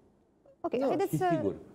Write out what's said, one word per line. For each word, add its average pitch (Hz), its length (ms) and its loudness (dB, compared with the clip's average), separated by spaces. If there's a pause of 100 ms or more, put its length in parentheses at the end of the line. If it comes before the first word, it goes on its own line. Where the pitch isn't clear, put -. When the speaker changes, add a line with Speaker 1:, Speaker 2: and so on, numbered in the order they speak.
(640)
Speaker 1:
Ok, 311 140 -2
Speaker 2:
Da. 269 80 2
Speaker 1:
haideți 320 240 0
Speaker 3:
Și 160 60 0
Speaker 1:
să 370 100 2 (100)
Speaker 3:
sigur, - 180 -2 (200)